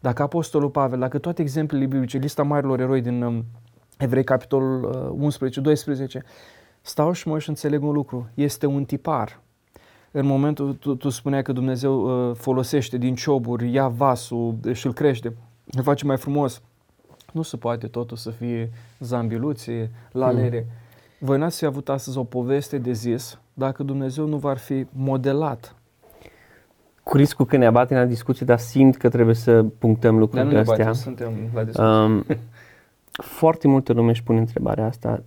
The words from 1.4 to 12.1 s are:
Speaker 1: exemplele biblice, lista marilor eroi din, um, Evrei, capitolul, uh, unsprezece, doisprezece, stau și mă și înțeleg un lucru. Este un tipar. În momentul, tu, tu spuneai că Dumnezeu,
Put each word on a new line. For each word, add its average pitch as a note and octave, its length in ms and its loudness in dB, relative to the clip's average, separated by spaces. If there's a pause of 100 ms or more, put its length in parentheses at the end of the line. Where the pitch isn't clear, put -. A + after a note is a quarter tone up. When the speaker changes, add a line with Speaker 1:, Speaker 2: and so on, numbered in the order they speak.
Speaker 1:
exemplele D3 440 -2
biblice, C3+ 320 -2
lista C#3+ 240 -4
marilor C#3 380 0
eroi C3 200 0
din, A#2+ 220 -4
um, A#2 220 -4 (540)
Evrei, C3+ 260 0
capitolul, C3 600 0
uh, C3 380 -4
unsprezece, C#3 380 -2
doisprezece, C#3 640 -2 (560)
stau D#3 320 0
și E3+ 160 -6
mă D#3 100 -2
și D3+ 100 -8
înțeleg D3 340 -2
un D3 100 -2
lucru. B2+ 420 -4
Este C#3+ 320 -2
un C#3 180 0
tipar. C3 560 -4 (720)
În C#3 160 -2
momentul, C#3 480 0
tu, C#3 200 -4
tu C3+ 140 -4
spuneai C#3 340 -4
că C#3 100 -6
Dumnezeu, B2+ 760 0